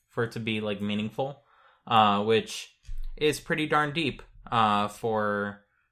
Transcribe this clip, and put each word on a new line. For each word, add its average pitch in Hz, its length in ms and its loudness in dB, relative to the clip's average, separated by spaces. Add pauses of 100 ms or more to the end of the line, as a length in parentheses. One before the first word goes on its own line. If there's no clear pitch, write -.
(100)
for 120 120 -4
it 113 100 -4
to 120 80 -8
be, 110 200 -4
like, 104 200 -4
meaningful, 107 600 -4 (460)
uh, 104 340 6
which 110 500 0 (440)
is 147 240 0
pretty 156 260 -4
darn 151 260 0
deep, 147 300 -4 (300)
uh, 104 340 4
for, 104 760 -2 (300)